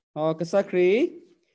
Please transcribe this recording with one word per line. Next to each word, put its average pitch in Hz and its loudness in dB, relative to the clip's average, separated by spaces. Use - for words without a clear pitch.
Ờ, 156 -2
cái 170 -4
sắc 196 0
khí, 185 2